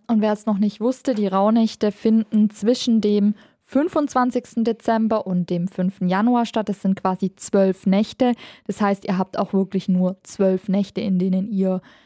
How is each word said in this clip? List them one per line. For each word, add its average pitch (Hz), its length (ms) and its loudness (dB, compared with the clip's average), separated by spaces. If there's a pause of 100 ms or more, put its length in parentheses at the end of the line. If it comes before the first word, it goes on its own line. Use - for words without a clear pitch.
und 220 140 2
wer 214 120 2
es 214 120 -8
noch 208 120 0
nicht 208 220 -2
wusste, 254 340 -2
die 208 140 0
Rauhnächte 214 640 2
finden 220 580 2
zwischen 226 520 0
dem 208 340 2 (500)
fünfundzwanzigsten 254 800 -2
Dezember 220 640 0
und 180 220 -2
dem 175 180 -2
fünften 180 400 -4
Januar 233 380 2
statt. 214 240 -4
Das 196 120 -6
sind 190 200 0
quasi 185 340 -2
zwölf 190 500 0
Nächte. 220 480 2 (320)
Das - 160 -6
heißt, 202 240 0
ihr 185 120 -2
habt 190 200 -4
auch 190 160 -4
wirklich 190 360 -2
nur 180 340 0
zwölf 190 460 0
Nächte, 196 320 -2
in 185 180 0
denen 185 280 0
ihr 190 340 -2 (240)